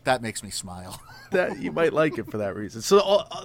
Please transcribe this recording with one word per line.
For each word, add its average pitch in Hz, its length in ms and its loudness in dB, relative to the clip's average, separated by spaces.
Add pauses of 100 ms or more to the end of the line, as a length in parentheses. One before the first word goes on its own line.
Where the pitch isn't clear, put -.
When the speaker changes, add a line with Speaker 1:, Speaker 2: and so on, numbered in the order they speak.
Speaker 1:
That 127 180 2
makes 110 220 -6
me 101 60 -14
smile. 92 520 -12 (140)
<laughs> - 160 -20
Speaker 2:
that 180 280 0
you 156 120 -6
might 156 220 2
like 147 240 2
it 110 120 -6
for 110 100 -4
that 98 160 -2
reason. 104 260 -8
So 196 180 6
all, 196 260 4 (200)